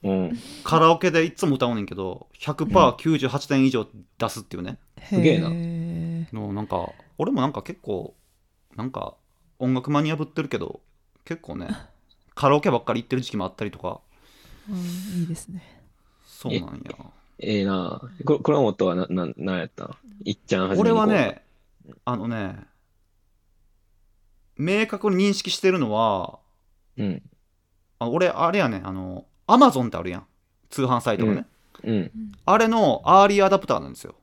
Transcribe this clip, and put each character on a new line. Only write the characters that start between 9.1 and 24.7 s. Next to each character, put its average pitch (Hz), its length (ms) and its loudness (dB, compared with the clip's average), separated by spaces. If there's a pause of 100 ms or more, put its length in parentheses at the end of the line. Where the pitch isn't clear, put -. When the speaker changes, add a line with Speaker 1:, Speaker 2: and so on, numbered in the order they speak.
Speaker 2:
音 127 140 0
楽 127 180 -2
マ 147 100 4
ニ 156 100 0
ア 160 60 -4
ぶ 151 80 -4
っ - 20 -18
て - 160 -6
る 131 60 -6
け - 80 -4
ど、 - 240 -8 (420)
結 165 180 -10
構 - 140 -14
ね、 - 140 -12 (340)
<laughs> - 320 -20
カ 143 140 2
ラ 143 80 6
オ - 20 4
ケ 185 100 0
ば 120 100 2
っ - 40 -12
か - 100 -4
り - 80 -2
行 - 40 -12
っ - 20 -20
て - 80 -2
る 127 60 0
時 123 100 -10
期 113 60 -6
も 92 80 -2
あ - 20 -4
っ - 80 -10
た - 80 -8
り 101 80 -6
と - 80 -18
か。 - 220 -10 (680)
Speaker 3:
う 208 40 -8
ん、 - 20 -6 (460)
い - 20 0
い 160 40 -4
で 165 80 -6
す - 120 -16
ね。 175 140 -12 (640)
Speaker 2:
そ - 240 -12
う - 20 -2
な - 80 -2
ん - 240 -12
や。 - 80 -16 (480)
Speaker 1:
え、 107 200 -2
え - 0 -
え 95 60 0
な。 95 360 -4 (240)
く-、 139 180 2
倉 147 160 2
本 107 260 2
は 87 100 0
な-、 90 140 -2
な-、 90 180 -2 (100)
な 92 180 -4
ん - 20 -2
や 82 80 -4
っ - 40 -12
た - 160 -14
ん？ - 100 -16 (300)
い 104 80 -4
っ - 120 -8
ち - 120 0
ゃ 92 60 2
ん 92 40 0
初 - 20 0
め 98 60 0
に - 20 2
こ - 20 2
う。 - 20 4
Speaker 2:
俺 226 100 4
は 220 160 4
ね、 170 380 0 (580)
あ 120 140 -4
の 104 100 -6
ね、 101 300 -6 (2000)
明 196 280 0